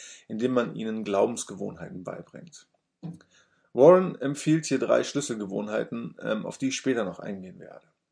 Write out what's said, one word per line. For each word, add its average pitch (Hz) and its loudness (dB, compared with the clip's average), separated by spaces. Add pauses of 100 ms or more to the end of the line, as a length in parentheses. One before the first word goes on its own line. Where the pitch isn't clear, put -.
(280)
indem 117 -2
man 120 2
ihnen 110 -6
Glaubensgewohnheiten 95 -2
beibringt. - -14 (1040)
Warren 180 8
empfiehlt 151 0
hier 131 0
drei 117 4
Schlüsselgewohnheiten, 110 -4
ähm, 110 -2
auf - -8
die 135 -4
ich 131 -4
später 117 -2
noch 90 -8
eingehen 92 -12
werde. - -20 (240)